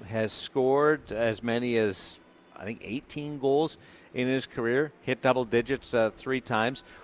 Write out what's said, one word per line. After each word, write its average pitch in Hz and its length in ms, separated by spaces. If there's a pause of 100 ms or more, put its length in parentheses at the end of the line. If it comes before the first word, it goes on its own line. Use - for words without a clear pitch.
Has 110 240
scored 139 800
as 110 300
many 120 360
as, 107 420 (360)
I - 100
think, 110 180
eighteen 147 560
goals 139 380 (360)
in 127 140
his 131 180
career, 131 460 (100)
hit 127 220
double 127 220
digits, 117 500
uh, 113 200
three 131 260
times, 117 420 (200)